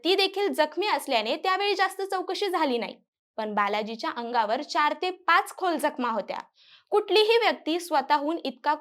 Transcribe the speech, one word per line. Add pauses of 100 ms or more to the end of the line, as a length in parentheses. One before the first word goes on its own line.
ती
देखील
जखमी
असल्याने
त्यावेळी
जास्त
चौकशी
झाली
नाही, (420)
पण
बालाजीच्या
अंगावर
चार
ते (180)
पाच
खोल
जखमा
होत्या. (520)
"कुठलीही
व्यक्ती
स्वतःहून
इतका